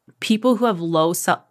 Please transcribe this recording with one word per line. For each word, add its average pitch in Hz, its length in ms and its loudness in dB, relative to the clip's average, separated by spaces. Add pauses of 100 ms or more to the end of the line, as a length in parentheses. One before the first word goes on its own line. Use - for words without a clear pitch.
(200)
People 226 360 2
who 226 100 -2
have 202 140 0
low 165 340 0
se-, - 220 -2 (140)